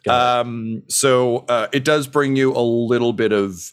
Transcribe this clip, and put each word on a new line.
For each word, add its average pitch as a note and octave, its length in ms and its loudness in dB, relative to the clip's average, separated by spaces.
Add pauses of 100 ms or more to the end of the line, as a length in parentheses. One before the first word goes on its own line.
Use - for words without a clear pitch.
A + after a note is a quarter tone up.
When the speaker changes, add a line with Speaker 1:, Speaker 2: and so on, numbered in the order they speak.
Speaker 1:
Got B2 360 2
it. A#2+ 80 -4
Speaker 2:
Um, A2+ 400 -8
so, B2+ 600 2
uh, A2+ 240 0
it C3+ 120 -2
does D3+ 240 0
bring C#3 260 0
you C3+ 180 2
a B2 60 -4
little A#2+ 540 0
bit A2 180 0
of, G2+ 260 0 (160)